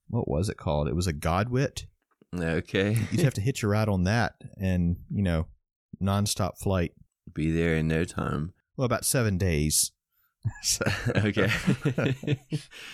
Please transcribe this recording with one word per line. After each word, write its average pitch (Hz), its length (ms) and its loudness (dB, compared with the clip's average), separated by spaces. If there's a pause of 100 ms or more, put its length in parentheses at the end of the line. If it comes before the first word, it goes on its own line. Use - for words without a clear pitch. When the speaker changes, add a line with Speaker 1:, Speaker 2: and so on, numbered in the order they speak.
Speaker 1:
what - 200 -2
was 85 220 0
it - 80 -4
called? 76 300 0
It 62 80 -2
was 90 100 0
a 85 80 -2
Godwit. 104 720 -2 (500)
Speaker 2:
Okay. 95 600 0 (140)
Speaker 1:
You'd 110 100 2
have 135 140 4
to 110 60 -4
hitch 131 220 -2
a 107 40 2
ride 107 220 2
on 92 160 2
that 107 280 2 (260)
and, 90 360 2 (160)
you 101 100 -2
know, 85 240 2 (560)
nonstop 98 560 0
flight. 92 360 0 (400)
Speaker 2:
Be 78 180 0
there 82 240 2
in 80 120 2
no 80 160 2
time. 76 500 -4 (240)
Speaker 1:
Well, 131 80 0
about - 200 0
seven 110 320 2
days. 78 600 2
<laughs> - 40 -20 (600)
So - 220 0 (160)
Speaker 2:
<laughs> - 160 0
Okay. 104 340 2 (880)
<laughs> - 60 -20 (460)